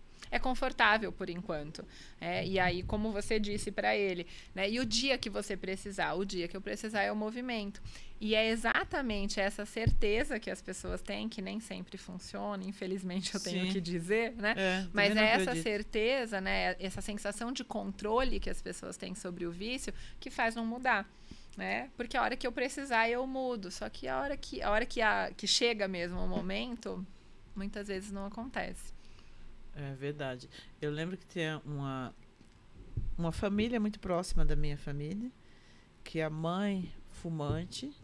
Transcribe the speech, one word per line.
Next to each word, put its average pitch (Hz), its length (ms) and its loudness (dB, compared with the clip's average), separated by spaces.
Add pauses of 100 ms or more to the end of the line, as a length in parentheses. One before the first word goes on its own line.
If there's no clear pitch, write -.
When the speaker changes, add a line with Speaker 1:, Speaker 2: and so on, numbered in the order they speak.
(300)
Speaker 1:
É 240 80 2
confortável 226 720 4
por 180 160 -6
enquanto. 160 560 -6 (340)
É, 175 280 -2
e 190 120 2
aí, 180 240 4
como 214 300 0
você 208 260 2
disse 208 320 6
pra 208 240 4
ele, 190 320 4 (280)
né? 196 160 4
"E 240 100 4
o 254 60 4
dia 247 320 4
que - 100 -2
você 202 300 -2
precisar?" 190 560 -2
O 185 100 2
dia 185 240 -2
que 180 80 -8
eu 190 60 -8
precisar 208 400 -2
é 202 100 2
o 214 40 -2
movimento. 220 680 -4 (360)
E 214 160 2
é 220 140 6
exatamente 226 920 0
essa 202 260 0
certeza 226 720 4
que - 100 -8
as 185 120 -6
pessoas 185 400 -6
têm, 208 260 -4
que 214 140 -6
nem 196 180 -4
sempre 185 380 -10
funciona, 196 680 -6
infelizmente 185 720 -4
eu 202 60 -2
tenho 185 260 0
Speaker 2:
Sim. 185 60 2
Speaker 1:
que 190 80 0
dizer, 180 560 0
né? 214 200 0
Speaker 2:
É, 190 340 2
Speaker 1:
Mas 202 200 4
Speaker 2:
também 214 60 4
não 214 60 6
Speaker 1:
é 214 120 6
essa 254 160 6
Speaker 2:
acredito. 165 140 0
Speaker 1:
certeza, 220 760 0
né? 190 400 2
Essa 185 220 -4
sensação 208 500 -4
de 254 100 -4
controle 208 800 0
que - 80 -2
as - 140 -2
pessoas - 340 -8
têm 185 180 -8
sobre 180 300 -6
o 170 60 -2
vício 214 420 -6 (260)
que 269 120 -10
faz 226 240 2
não 233 100 -2
mudar, 233 420 2 (520)
né? 214 360 -2
Porque - 220 -4
a 240 60 4
hora 220 140 2
que - 100 -2
eu 240 60 -2
precisar, 254 580 2
eu 247 160 0
mudo. 247 440 -4
Só - 200 -6
que - 180 -8
a - 100 0
hora 277 200 -2
que, - 240 -8
a 202 80 2
hora 220 160 2
que, - 160 -2
a, 202 340 2
que - 100 -6
chega 220 400 4
mesmo 180 340 -2
o 180 80 2
momento, 190 760 -2 (500)
muitas 202 340 -6
vezes 202 220 -4
não 196 140 -6
acontece. 226 680 -6 (800)
Speaker 2:
É 139 200 -6
verdade. 135 560 -6 (320)
Eu 147 80 0
lembro 165 260 -2
que - 80 -12
tem 165 220 -2 (180)
uma, 135 500 -4 (1000)
uma 165 160 2
família 214 480 2
muito 214 180 0
próxima 180 460 4
da 151 100 8
minha 147 220 4
família, 151 540 -4 (760)
que - 160 -4
a 156 80 2
mãe 175 640 0 (180)
fumante, 165 800 -4 (140)